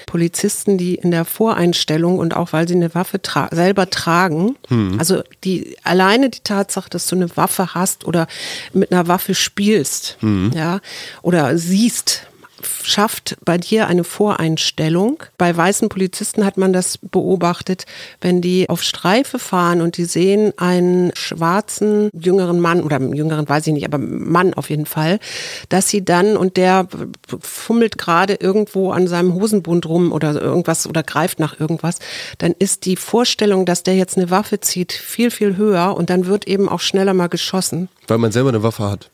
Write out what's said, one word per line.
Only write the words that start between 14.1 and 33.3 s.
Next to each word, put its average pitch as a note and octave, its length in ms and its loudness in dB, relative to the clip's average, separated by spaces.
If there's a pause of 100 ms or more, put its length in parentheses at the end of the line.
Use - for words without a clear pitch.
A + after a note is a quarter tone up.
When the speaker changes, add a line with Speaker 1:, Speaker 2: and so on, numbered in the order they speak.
Speaker 1:
Bei F3 180 2
weißen F#3+ 320 2
Polizisten G3 560 -2
hat G3 140 0
man F#3+ 160 4
das F3+ 240 -2
beobachtet, F3+ 880 -2 (340)
wenn F3+ 220 2
die F3+ 260 0
auf F3 140 -2
Streife - 560 0
fahren F3 420 0
und E3+ 160 -2
die F3 80 -2
sehen G3 540 2
einen F3+ 560 2
schwarzen, G#3 960 0
jüngeren F3 480 2
Mann, E3+ 220 2
oder D3 180 0
jüngeren D3+ 480 -2
weiß D3+ 180 0
ich D#3 60 0
nicht, D3 140 -2
aber D3 100 -4
Mann E3+ 560 0
auf - 160 -6
jeden D3+ 160 -2
Fall, D#3+ 360 -2 (500)
dass F#3+ 180 2
sie G3+ 160 0
dann, F#3 320 4
und F#3 220 0
der F#3 280 4 (540)
fummelt - 560 0
gerade F3+ 380 2
irgendwo F#3+ 580 0
an F#3 160 2
seinem F3 260 2
Hosenbund F#3 520 0
rum E3+ 260 2
oder D3+ 280 0
irgendwas E3 460 0
oder D#3+ 160 -4
greift - 380 -2
nach D3+ 200 -4
irgendwas, D#3+ 380 -4 (400)
dann E3+ 200 0
ist - 260 -2
die F#3 120 0
Vorstellung, G#3 680 2